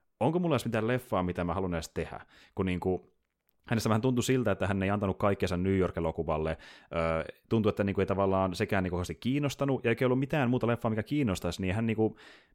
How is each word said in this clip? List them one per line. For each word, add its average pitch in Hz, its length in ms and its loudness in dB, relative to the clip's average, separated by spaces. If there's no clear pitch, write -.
onko 160 200 0
mulla 170 160 0
edes 120 100 -2
mitään 110 220 0
leffaa, 117 360 0
mitä 90 200 -2
mä 85 100 -2
haluan 92 200 -2
edes 82 160 -4
tehdä, - 300 -8
kun 95 100 0
niinku 92 480 -2
hänestä 113 220 0
vähän 107 120 2
tuntui 123 220 0
siltä, 127 280 2
että 95 160 0
hän 98 160 0
ei 95 60 0
antanut 101 280 0
kaikkensa 95 400 0
New 95 200 2
York-elokuvalle. 80 800 -2
Ö, 82 400 -2
tuntui, 110 200 2
että 101 140 0
niinku 98 180 0
ei 92 60 2
tavallaan 95 480 2
sekään 98 280 0
niinku 90 120 -2
kauheasti 87 200 -4
kiinnostanut, 139 680 -2
ja 117 40 2
eikä 117 160 2
ollut 127 140 2
mitään 135 300 0
muuta 123 180 2
leffaa, 117 220 0
mikä 110 140 0
kiinnostaisi, 98 580 -2
niin 92 140 0
hän 113 100 0
niinku 110 320 2